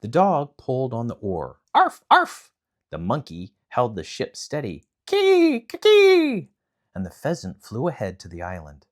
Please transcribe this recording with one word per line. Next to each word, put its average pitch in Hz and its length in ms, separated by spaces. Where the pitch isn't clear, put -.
The 107 60
dog 156 480
pulled 131 380
on 117 140
the 113 80
oar. 82 440
Arf, 359 360
arf! - 440
The 76 80
monkey 90 560
held 120 280
the 85 80
ship - 340
steady. 117 480
Kee, 370 640
kee, - 100
kee! 359 720
And 92 100
the 90 40
pheasant 135 520
flew 127 280
ahead 95 320
to 92 80
the 85 120
island. 82 500